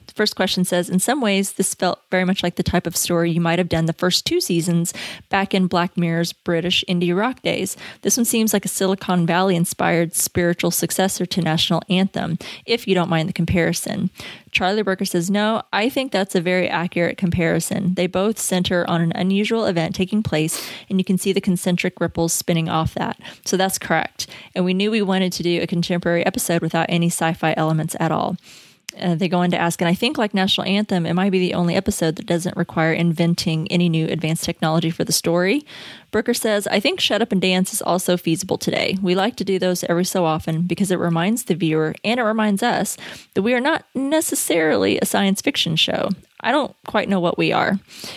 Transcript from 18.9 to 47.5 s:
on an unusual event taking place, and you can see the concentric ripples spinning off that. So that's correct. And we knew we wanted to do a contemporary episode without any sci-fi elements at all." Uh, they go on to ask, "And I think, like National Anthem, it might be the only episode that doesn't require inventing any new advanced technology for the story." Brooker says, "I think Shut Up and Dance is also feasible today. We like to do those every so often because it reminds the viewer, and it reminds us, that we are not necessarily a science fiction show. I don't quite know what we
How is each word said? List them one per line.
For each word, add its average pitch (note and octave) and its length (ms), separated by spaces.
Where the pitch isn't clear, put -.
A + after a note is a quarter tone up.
on E3+ 100
an E3 140
unusual G#3 500
event E3+ 300
taking G#3 280
place, D#3 380
and F#3+ 100
you F3+ 40
can F#3+ 120
see G3 160
the F#3+ 80
concentric F3+ 580
ripples E3 360
spinning E3 340
off E3 260
that. - 220
So - 100
that's F#3 220
correct. - 480
And F#3 120
we F#3 80
knew G3+ 160
we A3 120
wanted F#3 320
to - 80
do F3 200
a - 40
contemporary F3 600
episode E3+ 340
without E3 300
any E3+ 160
sci-fi E3 500
elements D#3 420
at E3 140
all." - 240
Uh, F3 140
they E3 140
go F3 100
on F3 140
to F3 40
ask, E3+ 240
"And F3 80
I F3 60
think, A#3+ 240
like G#3+ 160
National F#3+ 320
Anthem, G3 400
it E3+ 80
might F#3+ 160
be F#3 80
the F3+ 160
only E3+ 220
episode F3+ 400
that - 100
doesn't F3 300
require E3 360
inventing E3+ 800
any F3 180
new D#3+ 200
advanced D#3+ 360
technology D#3+ 460
for - 140
the - 80
story." F#3 520
Brooker A3 240
says, G#3 320
"I - 140
think F#4 180
Shut G#3 240
Up - 80
and F#3+ 100
Dance F#3 320
is - 80
also F3+ 360
feasible E3+ 420
today. - 420
We F3+ 140
like G3 220
to - 80
do F#3 160
those F3+ 240
every F3 200
so F#3 200
often D#3+ 380
because F3 280
it G#3+ 80
reminds F3 460
the F3+ 100
viewer, D#3 480
and A#3 160
it B3 60
reminds G#3+ 400
us, - 320
that G3 80
we A#3+ 120
are A#3+ 60
not D4 240
necessarily D4+ 1040
a - 80
science G3 340
fiction - 360
show. - 320
I - 100
don't C#4 220
quite - 220
know G3 120
what E3+ 180
we E3 140